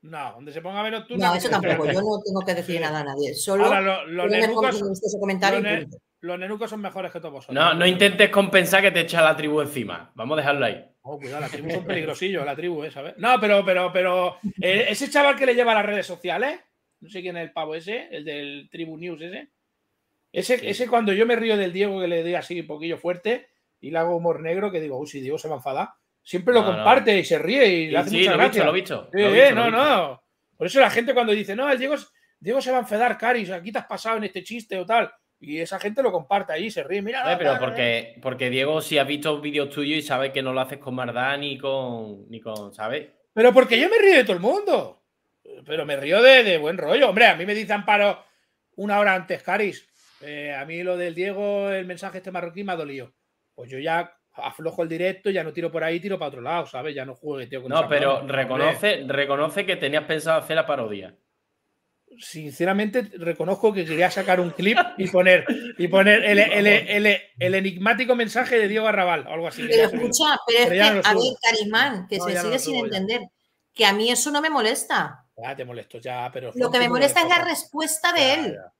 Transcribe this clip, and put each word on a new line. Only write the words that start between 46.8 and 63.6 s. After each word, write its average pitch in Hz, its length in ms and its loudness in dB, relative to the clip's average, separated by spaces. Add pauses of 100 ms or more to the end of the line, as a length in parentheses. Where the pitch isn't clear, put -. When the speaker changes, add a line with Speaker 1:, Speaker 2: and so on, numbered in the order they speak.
Speaker 1:
Hombre, 214 160 4
a 185 100 6
mí 165 120 -6
me 208 80 -2
dice 208 180 -4
Amparo 202 500 0 (520)
una 202 240 -2
hora 202 160 4
antes, 175 260 -6
"Caris, 190 480 -4 (320)
eh, 147 320 -12
a 139 120 -10
mí 165 180 -10
lo 180 120 -4
del 175 200 -6
Diego, 202 560 -4
el 190 160 -6
mensaje 185 320 -12
este 185 120 -14
marroquí 175 320 -10
me 190 100 -6
ha - 20 -4
dolido". 139 360 -10 (440)
Pues 120 140 -18
yo 131 100 -12
ya 165 360 -4 (180)
aflojo 160 500 -8
el 165 60 -6
directo, 185 420 -4
ya 180 120 -2
no 156 80 -8
tiro 165 200 -6
por 160 120 -4
ahí, 165 160 -2
tiro 190 200 -6
pa' 156 80 -6
otro 131 140 -12
lado, 156 260 -4
¿sabes? 147 280 -10
Ya 135 100 -8
no 135 100 -14
jugueteo 135 480 -10
con 127 80 -12
Speaker 3:
No, 151 80 2
Speaker 1:
esa 160 100 0
Speaker 3:
pero 139 200 2
Speaker 1:
broma, 135 120 2
hombre. 135 160 -4
Speaker 3:
reconoce, 147 720 0
reconoce 143 580 -2
que 185 100 -2
tenías 151 300 -2
pensado 160 340 0
hacer 156 160 -4
la 160 120 2
parodia. 104 480 -6 (1000)
Speaker 1:
Sinceramente, 196 1000 -4
reconozco 214 560 0